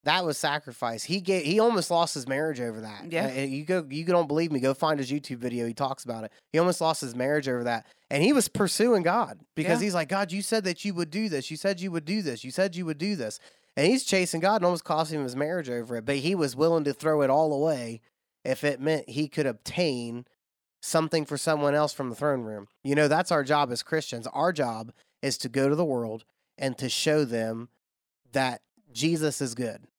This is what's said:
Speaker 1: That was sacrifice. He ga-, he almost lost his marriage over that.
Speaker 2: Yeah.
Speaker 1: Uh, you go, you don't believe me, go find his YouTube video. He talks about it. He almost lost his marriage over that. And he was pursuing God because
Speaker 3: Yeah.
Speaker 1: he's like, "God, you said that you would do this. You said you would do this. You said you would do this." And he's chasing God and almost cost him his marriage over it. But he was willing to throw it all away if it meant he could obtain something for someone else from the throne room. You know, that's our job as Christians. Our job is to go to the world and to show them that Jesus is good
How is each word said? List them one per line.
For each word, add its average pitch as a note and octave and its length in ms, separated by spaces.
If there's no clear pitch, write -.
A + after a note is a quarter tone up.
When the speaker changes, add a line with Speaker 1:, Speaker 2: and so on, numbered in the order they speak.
Speaker 1:
That F3 200
was D3+ 140
sacrifice. C3 640
He F#3+ 160
ga-, F#3 220
he F3 180
almost A3 300
lost E3+ 240
his B2+ 120
marriage C3+ 340
over A2+ 200
that. A2 320
Speaker 2:
Yeah. E3 140
Speaker 1:
Uh, C3 140
you C#3 240
go, F3 240
you D3+ 160
don't F3 240
believe D#3 240
me, C3+ 80
go C3+ 140
find D#3 240
his C3 120
YouTube C#3 280
video. A#2+ 280
He A#2 80
talks C3+ 300
about A2+ 200
it. G#2+ 80
He D#3 60
almost F3 220
lost D#3+ 200
his B2 140
marriage C3+ 340
over B2 160
that. A#2 220
And C#3+ 120
he B3 100
was C4+ 160
pursuing G#3 540
God F#3+ 380
because E3 260
Speaker 3:
Yeah. G#3 60
Speaker 1:
he's F#3 80
like, D#3+ 140
"God, G3 220
you G3 120
said A3 220
that F3+ 200
you G3+ 100
would E3+ 160
do G#3+ 180
this. C#3+ 220
You D#3 60
said F#3+ 240
you F#3+ 100
would E3 140
do G3+ 180
this. B2 220
You B2+ 60
said F#3 260
you F3+ 100
would D3+ 120
do G3 180
this." A2+ 240
And C#3+ 100
he's C4 180
chasing F3+ 360
God G3 160
and F3+ 80
almost F3 200
cost D#3 280
him D3 100
his B2+ 140
marriage D3+ 320
over A#2+ 280
it. A2 80
But C#3 120
he D#3 180
was C#3 220
willing D#3+ 280
to C#3+ 100
throw D3+ 280
it C3 80
all D3+ 220
away C3+ 480
if C3 200
it C#3 160
meant D3+ 280
he C#3 200
could C#3+ 180
obtain B2 800
something D#3+ 460
for D3 100
someone C#3+ 380
else D3 180
from C3 160
the A#2 80
throne C#3 260
room. G#2+ 260
You C#3 100
know, D3 140
that's E3+ 240
our D3+ 100
job C#3+ 300
as A#2+ 100
Christians. B2+ 460
Our E3 240
job A#2 400
is C#3 180
to C3+ 100
go C3+ 200
to D3 60
the E3+ 100
world A#2 400
and C3 220
to C3 100
show D3+ 360
them A2+ 440
that C3 300
Jesus D3+ 480
is A#2+ 140
good A#2 280